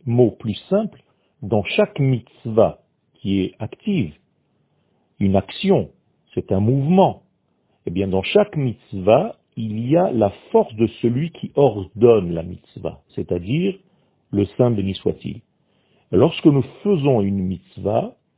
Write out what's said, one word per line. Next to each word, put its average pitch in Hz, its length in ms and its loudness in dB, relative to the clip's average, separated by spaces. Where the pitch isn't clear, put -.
mots 120 280 2
plus 107 240 -8
simples, 208 340 -2
dans 107 200 0
chaque - 380 -2
mitzvah 113 800 0
qui 98 260 -2
est 92 180 -4
active, 110 560 -6
une 98 160 2
action, 120 540 -2
c'est - 180 -6
un 98 80 0
mouvement, 139 600 2
eh - 40 -8
bien 98 180 -2
dans 95 140 0
chaque 202 340 0
mitzvah, 120 800 0
il 113 320 -6
y 147 80 2
a 180 140 2
la 107 200 2
force 220 240 0
de 110 120 0
celui 127 300 -2
qui - 240 -14
ordonne 107 800 2
la 82 100 -6
mitzvah, 85 580 -14
c'est-à-dire 139 640 -4
le 101 140 0
Saint 123 140 4
béni 98 240 -2
soit-il. - 460 -8
Lorsque 151 360 2
nous 139 180 4
faisons 143 400 0
une 98 160 -2
mitzvah, 95 800 -4